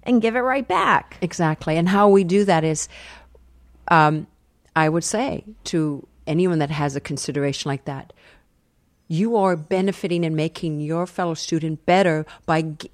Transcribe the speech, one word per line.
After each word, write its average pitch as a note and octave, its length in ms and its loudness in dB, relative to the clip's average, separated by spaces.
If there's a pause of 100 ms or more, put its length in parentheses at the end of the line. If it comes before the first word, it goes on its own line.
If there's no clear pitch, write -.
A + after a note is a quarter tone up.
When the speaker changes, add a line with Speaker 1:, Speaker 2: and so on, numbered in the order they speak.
Speaker 1:
and B3 200 2
give A3+ 120 0
it B3 60 -2
right C4 260 -2
back. - 540 0
Speaker 2:
Exactly. D#3+ 560 -2
And E3+ 140 2
how G3+ 180 4
we G3 160 8
do G3 220 2
that E3 180 2
is, D#3 240 -2 (1000)
um, D#3 380 4 (480)
I D#3+ 140 2
would E3 160 0
say A#3 400 -4 (200)
to D3+ 420 -4 (200)
anyone E3+ 320 0
that D3 120 0
has C#3+ 260 -2
a C#3 40 -6
consideration C#3+ 680 -4
like C#3 160 -6
that, C3+ 280 -12 (960)
you G#3+ 280 0
are F#3+ 200 2
benefiting F3 680 -2
and D#3+ 100 -2
making D#3 460 -4
your D#3+ 260 -4
fellow F3 280 -4
student D#3+ 520 -6
better F3 400 2 (180)
by D#3+ 180 0
g-, D#3 320 -10